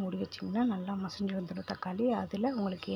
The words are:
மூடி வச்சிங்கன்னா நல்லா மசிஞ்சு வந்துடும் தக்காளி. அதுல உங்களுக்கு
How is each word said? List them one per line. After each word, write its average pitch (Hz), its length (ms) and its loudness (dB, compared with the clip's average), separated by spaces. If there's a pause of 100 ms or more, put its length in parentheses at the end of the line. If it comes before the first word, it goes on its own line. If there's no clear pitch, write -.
மூடி 185 180 -2
வச்சிங்கன்னா 196 500 0
நல்லா 190 220 -2 (100)
மசிஞ்சு 190 360 0
வந்துடும் 180 320 -6
தக்காளி. 190 340 0 (160)
அதுல 208 380 0
உங்களுக்கு 190 360 0